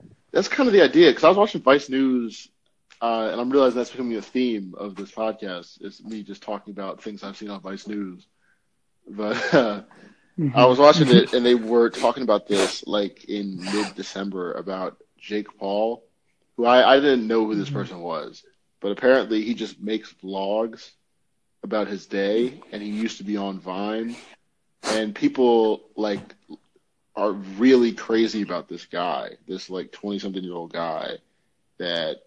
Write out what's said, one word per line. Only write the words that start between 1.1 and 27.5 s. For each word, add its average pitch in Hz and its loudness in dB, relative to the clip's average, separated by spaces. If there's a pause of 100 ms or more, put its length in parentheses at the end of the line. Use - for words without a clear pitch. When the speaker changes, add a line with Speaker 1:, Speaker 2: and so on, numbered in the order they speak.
Speaker 1:
'cause - 0
I 156 10
was 185 6
watching 202 2
Vice 139 4
News, 127 -2 (540)
uh, 113 -2
and 113 -4
I'm 123 -2
realizing 131 4
that's 120 -4
becoming 120 -6
a 101 -6
theme 107 -4
of 101 -10
this 98 -14
podcast, 101 -8
is 98 -16
me 107 -12
just 98 -16
talking 104 -10
about 95 -10
things 104 -14
I've 98 -14
seen 104 -14
on 95 -12
Vice 95 -14
News. 98 -10 (840)
But, 208 -6
<laughs> - -2
uh, 107 0 (540)
Speaker 2:
Mm-hmm. 143 -2
Speaker 1:
I 123 8
was 127 4
watching 151 8
it, - 8
Speaker 2:
<laughs> - -
Speaker 1:
and 123 2
they 123 6
were 113 2
talking 127 -2
about 104 0
this, 98 0
like, 101 -4
in 101 -6
mid-December 95 -6
about 92 -8 (200)
Jake 104 -8 (120)
Paul, 107 -4 (540)
who 117 -2
I, 123 8
I - 8
didn't 131 2
know 113 2
who 107 -4
this 98 -4
Speaker 2:
Mm-hmm. 101 -6
Speaker 1:
person 92 -10
was. 82 -10 (380)
But 101 -4
apparently 110 2
he 117 -4
just 101 -10
makes 107 -6
vlogs 101 -6 (720)
about 104 -4
his 98 -10
day, 110 -2 (120)
and 104 -12
he 104 -10
used 110 -6
to 101 -18
be 104 -4
on 98 -6
Vine. 104 -8 (640)
And 110 -4
people, 117 2
like, 104 -6 (800)
are 101 -2
really 107 2